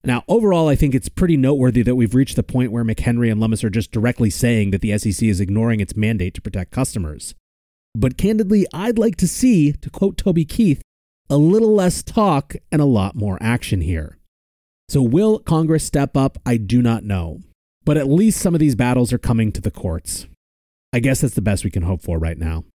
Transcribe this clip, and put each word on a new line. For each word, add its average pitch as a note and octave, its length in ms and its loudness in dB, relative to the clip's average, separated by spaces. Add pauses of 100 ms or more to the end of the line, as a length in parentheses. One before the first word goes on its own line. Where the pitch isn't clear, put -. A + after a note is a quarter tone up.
Now, B2 240 -2
overall, F#3+ 400 2
I C#3+ 80 4
think C#3+ 180 2
it's - 160 -2
pretty E3+ 280 2
noteworthy B2+ 440 2
that B2 140 2
we've A#2 200 0
reached C3 200 2
the A#2+ 80 0
point B2+ 280 -2
where A#2 140 -2
McHenry A#2 460 0
and G#2+ 100 0
Lummis A2 220 0
are A2 60 0
just G#2+ 220 -2
directly A#2 380 0
saying A2 420 0
that G2 100 -2
the G#2 120 -2
S G#2 120 -4
E G#2 60 0
C A2 180 0
is F#2+ 120 0
ignoring G#2+ 380 0
its - 180 -4
mandate G#2 380 -2
to - 60 -12
protect - 300 -8
customers. - 640 -6 (600)
But B2+ 200 0
candidly, G#3 580 2
I'd G#3+ 260 -2
like A3 180 2
to F3+ 100 2
see, D#3+ 460 2
to - 160 -10
quote - 280 -2
Toby E3+ 280 0
Keith, F3 360 0 (480)
"a C#3 80 2
little G#3+ 360 4
less F#3 300 0
talk F#3 520 0 (160)
and D#3+ 100 0
a C#3+ 40 2
lot G#2 300 0
more G#2 260 -4
action A2+ 400 -2
here." D#2 380 -6 (680)
So C#3+ 140 0
will G3 380 2
Congress D#3+ 440 0
step C#3 320 -2
up? C3+ 300 0
I B2 120 2
do A2 240 0
not A#2 220 0
know. F2+ 380 -6 (420)
But D3+ 140 2
at C3+ 120 0
least G3 300 2
some F3 140 0
of E3 60 0
these D3 160 4
battles B2 360 0
are B2 60 -2
coming A2+ 360 0
to - 80 -6
the G#2+ 100 -4
courts. - 560 -8 (680)
I A#2+ 60 0
guess C3 220 0
that's C3 120 0
the A2+ 80 -4
best G2 220 -2
we G2 80 -4
can F2 120 -4
hope F2 180 -4
for E2+ 180 -4
right E2 180 -4
now. D#2+ 280 -6 (100)